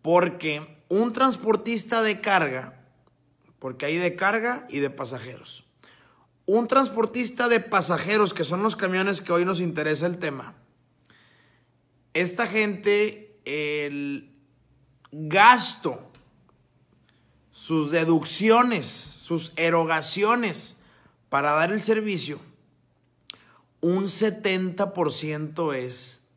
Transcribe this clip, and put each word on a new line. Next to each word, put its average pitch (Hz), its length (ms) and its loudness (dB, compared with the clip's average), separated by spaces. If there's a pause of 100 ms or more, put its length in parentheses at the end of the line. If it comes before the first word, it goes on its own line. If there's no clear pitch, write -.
porque 160 840 0
un 220 260 0
transportista 226 880 0
de 214 200 0
carga, 151 580 0 (800)
porque 131 260 -8
hay 160 120 0
de 175 180 0
carga 220 540 0
y 143 100 -6
de 139 100 0
pasajeros, 127 760 -12 (800)
un 226 220 4
transportista 240 800 0
de 233 120 4
pasajeros, 185 720 2
que 165 100 -4
son 175 200 -2
los 220 120 0
camiones 190 460 0
que 175 100 -4
hoy 175 140 4
nos 180 140 -2
interesa 156 480 -2
el 175 100 -4
tema, 143 380 -8 (1600)
esta 180 340 -2
gente, 208 1000 0
el 147 920 -6 (760)
gasto, 160 1000 4 (1400)
sus 156 400 -2
deducciones, 170 960 4
sus - 680 -6
erogaciones 165 1300 0 (480)
para 143 220 0
dar 165 200 2
el 214 120 -2
servicio, 208 560 -2 (1400)
un 185 280 0
setenta 190 840 -2
por 160 200 0
ciento 151 600 -4
es 123 640 -8